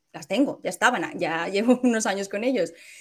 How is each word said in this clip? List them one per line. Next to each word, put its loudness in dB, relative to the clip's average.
las -14
tengo, 0
ya -4
estaban, 0
ya -2
<laughs> -
llevo 2
unos 2
años -2
con -6
ellos. 0